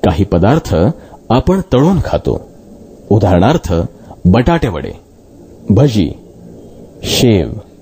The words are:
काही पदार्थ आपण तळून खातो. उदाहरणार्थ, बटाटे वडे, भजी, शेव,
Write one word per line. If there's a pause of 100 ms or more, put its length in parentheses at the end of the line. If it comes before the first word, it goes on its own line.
काही
पदार्थ (540)
आपण (120)
तळून
खातो. (600)
उदाहरणार्थ, (520)
बटाटे
वडे, (800)
भजी, (920)
शेव, (320)